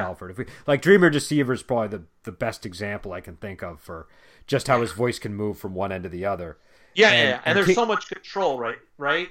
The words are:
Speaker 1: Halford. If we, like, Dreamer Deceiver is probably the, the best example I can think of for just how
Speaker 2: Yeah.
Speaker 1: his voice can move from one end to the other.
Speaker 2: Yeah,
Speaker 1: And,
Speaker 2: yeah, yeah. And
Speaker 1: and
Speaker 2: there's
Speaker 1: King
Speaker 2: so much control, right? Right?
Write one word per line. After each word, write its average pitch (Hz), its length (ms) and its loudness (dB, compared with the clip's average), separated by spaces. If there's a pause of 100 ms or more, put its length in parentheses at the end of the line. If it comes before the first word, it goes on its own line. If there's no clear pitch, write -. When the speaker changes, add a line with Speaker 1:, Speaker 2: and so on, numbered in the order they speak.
Speaker 1:
Halford. 92 260 -10
If 92 80 -14
we, 123 80 -8 (180)
like, 143 160 2
Dreamer 180 300 8
Deceiver 143 420 2
is 113 120 -4
probably 113 240 -2
the, 98 160 -10 (180)
the 113 80 -14
best 110 340 -8
example 101 480 -8
I 90 80 -10
can 90 140 -16
think 95 300 -12
of 85 160 -12
for 82 260 -14 (400)
just - 220 -2
how 127 80 4
Speaker 2:
Yeah. 117 60 0
Speaker 1:
his 101 100 -4
voice 117 260 -2
can 104 160 -8
move 104 240 -4
from 95 160 -10
one 95 160 -4
end 92 140 -6
to 95 40 -8
the 87 160 -8
other. 90 340 -6 (360)
Speaker 2:
Yeah, 208 140 6
Speaker 1:
And, 185 100 6
Speaker 2:
yeah, 151 60 4
yeah. 127 140 2
And - 80 -16
Speaker 1:
and 165 100 2
Speaker 2:
there's 190 100 4
Speaker 1:
King 185 80 6
Speaker 2:
so 233 120 4
much 214 220 -2
control, 156 520 -4
right? 117 180 -6 (180)
Right? 156 340 -2